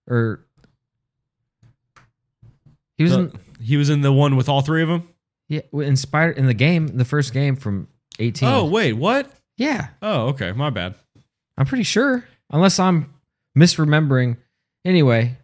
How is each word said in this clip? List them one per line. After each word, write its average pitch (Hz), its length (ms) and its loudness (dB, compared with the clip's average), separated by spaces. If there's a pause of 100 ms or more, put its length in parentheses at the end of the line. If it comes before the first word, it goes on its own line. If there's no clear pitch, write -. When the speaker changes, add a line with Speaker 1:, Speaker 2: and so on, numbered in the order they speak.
Speaker 1:
Or 113 380 -2 (2500)
he 156 60 0
was 175 100 4
Speaker 2:
The, 185 60 4
Speaker 1:
in 180 200 -4 (220)
Speaker 2:
he 117 160 0
was 147 120 2
in 147 120 2
the 139 120 4
one 139 220 4
with 127 140 0
all 139 120 2
three 160 220 -2
of 160 60 0
'em? 170 180 -4 (420)
Speaker 1:
Yeah, 151 120 -6 (100)
w-, 143 160 -4
in 139 80 2
Spider-, 156 380 0
in 135 120 -2
the 127 80 2
game, 156 340 0
the 127 180 -2
first 135 280 -4
game 135 220 -2
from 101 320 -8 (320)
eighteen. 117 300 -2
Speaker 2:
Oh, 254 160 2
wait, 170 280 0
what? 226 380 -2 (260)
Speaker 1:
Yeah. 247 300 -4 (140)
Speaker 2:
Oh, 135 260 -2
okay. 135 240 -4
My 135 180 -4
bad. 95 260 -6 (600)
Speaker 1:
I'm 139 80 -4
pretty 233 180 -4
sure. 254 400 -2 (280)
Unless 180 280 2
I'm 180 300 0 (480)
misremembering. 147 800 2 (480)
Anyway, 127 580 2